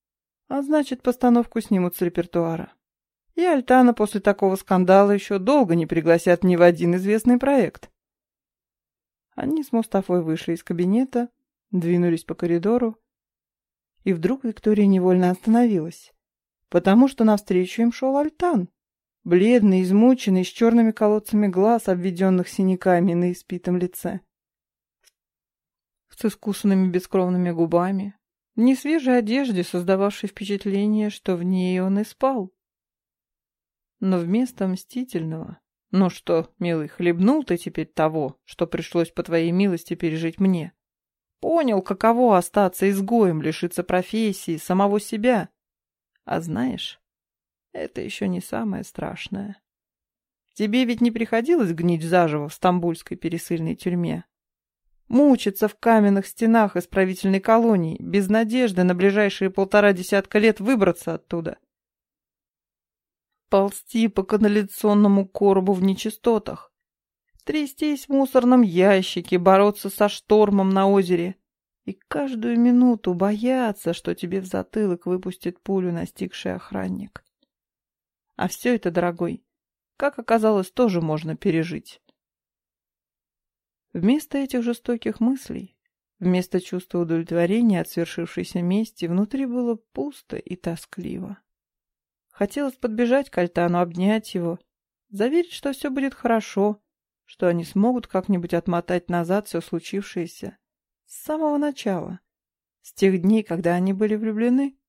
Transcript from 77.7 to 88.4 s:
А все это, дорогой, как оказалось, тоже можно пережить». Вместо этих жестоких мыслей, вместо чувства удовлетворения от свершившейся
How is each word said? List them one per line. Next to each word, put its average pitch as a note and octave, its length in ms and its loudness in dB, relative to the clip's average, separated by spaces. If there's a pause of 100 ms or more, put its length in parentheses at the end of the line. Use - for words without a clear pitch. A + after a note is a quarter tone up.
А F3+ 120 -4
все - 260 -4
это, G3+ 160 -4
дорогой, E3+ 560 -4 (520)
как C#4+ 200 -4
оказалось, A3 540 0
тоже G3+ 280 0
можно D#3 380 -4
пережить». D#3+ 640 -4 (1900)
Вместо B3 440 -2
этих C4 240 -4
жестоких A#3 600 -6
мыслей, - 560 -6 (420)
вместо F3+ 400 -2
чувства F3+ 400 -8
удовлетворения F3 800 0
от E3 80 -6
свершившейся F3 760 -6